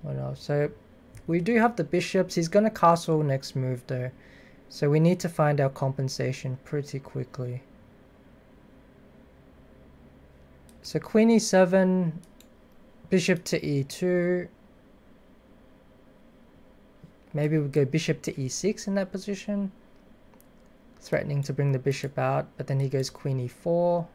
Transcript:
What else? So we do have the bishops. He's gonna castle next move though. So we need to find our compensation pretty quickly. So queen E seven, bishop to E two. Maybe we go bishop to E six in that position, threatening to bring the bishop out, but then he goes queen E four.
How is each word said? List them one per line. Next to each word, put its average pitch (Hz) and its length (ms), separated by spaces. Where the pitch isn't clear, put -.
What 139 160
else? 135 260
So 147 260
we 170 140
do 214 180
have 226 180
the 170 80
bishops. 185 520
He's 165 120
gonna 208 220
castle 165 540
next 135 320
move 127 320
though. 127 240
So - 180
we 147 120
need 175 220
to 165 80
find 147 300
our 135 100
compensation 135 920
pretty 143 360
quickly. 127 640
So - 160
queen 220 320
E 226 80
seven, 185 840
bishop 175 360
to - 200
E 143 180
two. 180 680
Maybe 151 240
we 147 100
go 139 160
bishop 151 400
to - 160
E 131 80
six 202 400
in 196 80
that 190 160
position, 202 600
threatening 147 420
to 139 100
bring 143 200
the 135 80
bishop 139 400
out, 135 280
but 135 100
then 139 120
he 135 100
goes 131 200
queen 135 300
E 123 80
four. 170 680